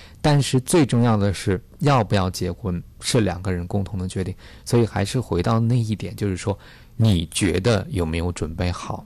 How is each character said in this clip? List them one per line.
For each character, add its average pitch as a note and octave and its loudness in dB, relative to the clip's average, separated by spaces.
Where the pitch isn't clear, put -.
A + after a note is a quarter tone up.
但 C#3+ 4
是 C3 0
最 D#3+ 4
重 A#2 2
要 A2+ 4
的 G2 2
是， F#2+ -2
要 C#3 4
不 G2+ 0
要 F#2 2
结 F2+ -4
婚 F2 -6
是 - 0
两 F#2 -2
个 F#2+ -4
人 F2 -4
共 G2+ -4
同 F#2 -6
的 F#2 -4
决 F#2 -4
定。 F2 -6
所 A#2+ 2
以 A#2 4
还 G2 -2
是 B2 -2
回 F2+ -2
到 A2+ 0
那 A#2 2
一 A2 0
点， F#2 -6
就 G2+ -2
是 F#2 -2
说 G2 -4
你 F#2 2
觉 F#2 0
得 G2+ 2
有 F2 -2
没 D#2+ -2
有 F2 -2
准 E2 -6
备 F2 -2
好， - -8